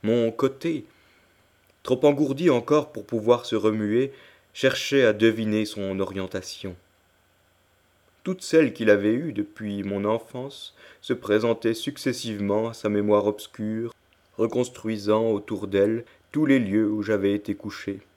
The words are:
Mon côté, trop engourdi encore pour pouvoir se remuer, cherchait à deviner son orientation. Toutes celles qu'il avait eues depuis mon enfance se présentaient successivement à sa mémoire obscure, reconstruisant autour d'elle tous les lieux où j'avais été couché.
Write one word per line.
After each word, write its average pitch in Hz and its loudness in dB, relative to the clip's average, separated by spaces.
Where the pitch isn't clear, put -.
Mon 113 2
côté, 131 -2
trop 123 0
engourdi 147 4
encore 143 2
pour - -12
pouvoir 117 2
se 110 -2
remuer, 110 0
cherchait - 2
à 110 6
deviner 107 2
son 98 -6
orientation. 92 -6
Toutes 185 -6
celles 156 2
qu'il 110 2
avait 104 6
eues 147 -4
depuis 104 -8
mon 98 -4
enfance 120 -6
se - -4
présentaient 113 0
successivement 113 -4
à 113 -10
sa 110 -4
mémoire 104 2
obscure, 110 -6
reconstruisant 113 0
autour 101 -4
d'elle 104 2
tous 151 2
les 135 4
lieux 107 2
où 107 -4
j'avais 101 0
été 101 -4
couché. 98 -10